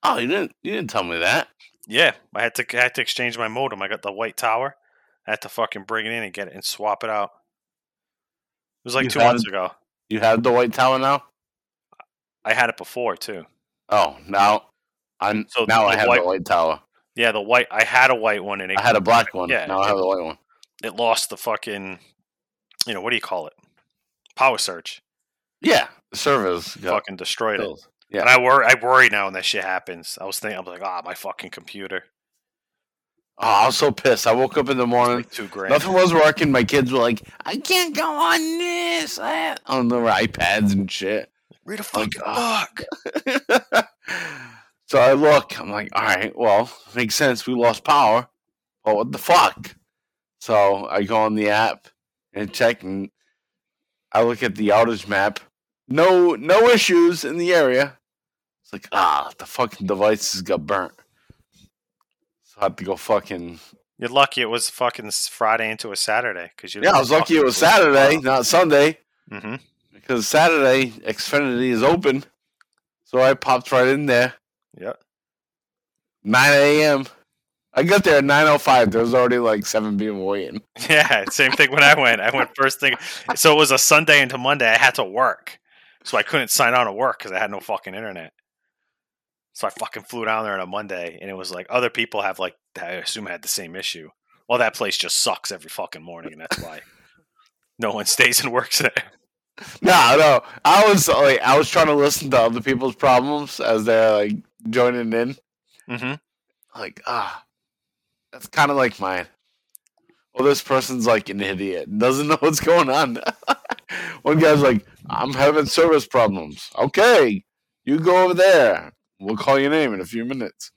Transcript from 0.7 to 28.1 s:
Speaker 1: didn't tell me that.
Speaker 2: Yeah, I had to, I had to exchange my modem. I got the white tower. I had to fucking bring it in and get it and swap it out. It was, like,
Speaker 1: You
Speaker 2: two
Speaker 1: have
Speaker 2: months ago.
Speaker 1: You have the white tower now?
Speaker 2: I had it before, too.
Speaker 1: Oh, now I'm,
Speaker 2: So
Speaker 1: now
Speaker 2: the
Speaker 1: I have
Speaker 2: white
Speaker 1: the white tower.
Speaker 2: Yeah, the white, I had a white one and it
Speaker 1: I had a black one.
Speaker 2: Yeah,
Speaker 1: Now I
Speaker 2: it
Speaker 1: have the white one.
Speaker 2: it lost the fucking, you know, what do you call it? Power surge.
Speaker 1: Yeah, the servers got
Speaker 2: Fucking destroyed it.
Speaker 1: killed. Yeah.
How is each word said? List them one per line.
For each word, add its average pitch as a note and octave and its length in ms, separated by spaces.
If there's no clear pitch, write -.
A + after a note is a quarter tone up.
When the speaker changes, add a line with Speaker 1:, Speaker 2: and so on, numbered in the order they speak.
Speaker 1:
didn't G3 180
tell G2+ 140
me E2+ 160
that. G#2 300
Speaker 2:
Yeah, B2 280
I G#2 80
had A#2 140
to, A#2+ 240
I B2 40
had B2 120
to C3 60
exchange A#2+ 360
my A2+ 120
modem. A#2 320
I G2 80
got G#2+ 120
the G2+ 120
white A2 240
tower. B2 400
I G#2+ 40
had G#2+ 100
to - 80
fucking G#2+ 340
bring A2 220
it A2 80
in A#2 100
and G2 80
get G2 160
it D#2 60
and F#2+ 100
swap - 400
it A2+ 60
out. G#2 220
It - 0
was, A#2+ 100
like, C3+ 80
Speaker 1:
You C3 60
Speaker 2:
two - 100
Speaker 1:
have A#2+ 140
Speaker 2:
months A#2 120
ago. F#2 260
Speaker 1:
You A2 140
have A2+ 200
the B2+ 120
white B2 180
tower C3 260
now? C3+ 280
Speaker 2:
I G#2+ 80
had A#2+ 160
it - 80
before, G#2 400
too. F#2+ 260
Speaker 1:
Oh, E2+ 360
now G2 420
I'm, G#2+ 300
Speaker 2:
So A#2 160
Speaker 1:
now A2 160
Speaker 2:
the G#2+ 60
Speaker 1:
I G2 100
have G#2 100
Speaker 2:
white - 140
Speaker 1:
the F2 60
white F#2 180
tower. E2 340
Speaker 2:
Yeah, A#2 180
the G#2 80
white, A#2 300
I G#2+ 120
had B2+ 260
a C3 60
white G#2+ 280
one G2 180
and F#2 100
it F#2+ 80
Speaker 1:
I - 40
had A#2 120
a G#2 60
black A2+ 320
one. F2+ 160
Speaker 2:
Yeah, G#2+ 160
Speaker 1:
Now F#2+ 140
I G2 60
Speaker 2:
it - 40
Speaker 1:
have G#2 80
the F#2 100
white F#2 160
one. D#2+ 140
Speaker 2:
it A2 120
lost A2+ 340
the G#2+ 80
fucking, G2+ 600
you A#2+ 80
know, G2 60
what A2 120
do A#2+ 40
you G#2+ 60
call E2+ 260
it? - 60
Power B2+ 220
surge. - 440
Speaker 1:
Yeah, - 260
the - 60
servers F#2+ 580
got F#2 200
Speaker 2:
Fucking G2+ 200
destroyed G2+ 460
it. - 20
Speaker 1:
killed. E2+ 240
Yeah. G2+ 120